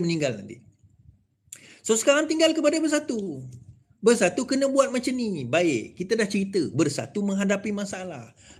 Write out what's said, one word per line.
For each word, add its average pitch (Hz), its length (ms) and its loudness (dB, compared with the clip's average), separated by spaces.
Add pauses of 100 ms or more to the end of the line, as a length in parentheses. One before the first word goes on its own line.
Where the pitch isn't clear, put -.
meninggal 147 320 -2
nanti. 101 240 -16 (1200)
So, 220 160 0
sekarang 285 320 4
tinggal 320 240 4
kepada 302 240 2
Bersatu. 294 720 -2 (560)
Bersatu 226 400 4
kena 269 240 0
buat 262 240 4
macam 247 240 -2
ni. 190 320 -4
Baik, 143 480 2
kita 180 240 -6
dah 202 80 0
cerita. 196 400 0
Bersatu 135 560 -2
menghadapi 202 480 0
masalah. 185 640 -10 (240)